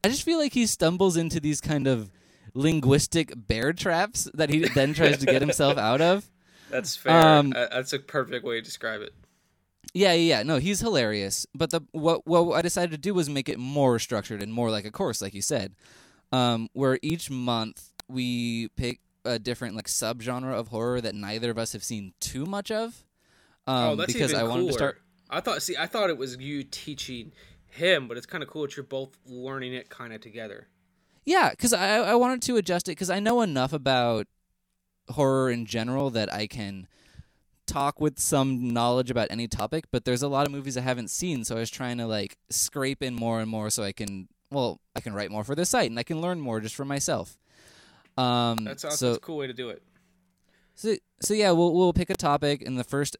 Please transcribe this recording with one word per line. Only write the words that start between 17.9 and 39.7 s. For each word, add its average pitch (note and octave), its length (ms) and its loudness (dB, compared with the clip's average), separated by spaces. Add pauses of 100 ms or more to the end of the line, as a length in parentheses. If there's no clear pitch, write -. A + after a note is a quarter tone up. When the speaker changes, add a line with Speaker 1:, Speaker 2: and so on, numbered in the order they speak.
Speaker 1:
we A#2+ 600 -2
pick B2 320 -6 (240)
a A#2+ 140 -2
different, A2+ 380 -6
like, G#2+ 100 -8
subgenre B2 680 -4
of A2+ 160 -4
horror A#2 340 -2
that G#2 120 -4
neither G#2+ 360 -4
of A2+ 80 -4
us A2+ 160 -4
have G#2 100 -10
seen G2+ 360 -8
too - 260 -6
much G3 260 -6
of. A3+ 320 -6 (640)
Um, C3 80 0 (140)
Speaker 2:
Oh, - 60 2
that's - 180 -2
Speaker 1:
because C#3 180 2
Speaker 2:
even - 80 0
Speaker 1:
I A2+ 80 2
wanted A#2+ 140 0
to F3+ 60 2
Speaker 2:
cooler. C#3+ 100 0
Speaker 1:
start - 240 -2 (280)
Speaker 2:
I D#3 100 -4
thought, F3+ 220 -2
see, - 160 -4
I E3 80 0
thought G3+ 240 0
it D#3 80 -2
was B2+ 200 -6
you C#3 260 -8
teaching B2+ 680 -12 (340)
him, D#3 420 0
but A#2 80 -10
it's - 100 -12
kinda D#3+ 200 -10
cool D#3 160 -8
that C#3 140 -6
you're C#3 80 -12
both C3+ 320 -10 (100)
learning B2+ 480 -10
it B2+ 200 -12
kinda A2+ 240 -14
together. A2 500 -16 (560)
Speaker 1:
Yeah, E4 300 4
'cause - 180 0
I, G3 260 4
I G#3+ 180 4
wanted B3 260 4
to B3 140 0
adjust F3+ 320 0
it E3+ 80 -6
'cause F#3 140 -4
I F#3+ 100 0
know A#3 220 4
enough C3+ 300 0
about B2+ 540 2 (840)
horror C3+ 400 2
in A#2+ 160 -4
general B2 440 -2
that A2+ 220 -2
I G#2+ 160 -4
can G2 380 -10 (800)
talk C#3+ 340 -2
with D3+ 180 0
some C3+ 500 2
knowledge A#2+ 420 2
about A#2 200 2
any A#2 180 -4
topic, D3+ 440 -4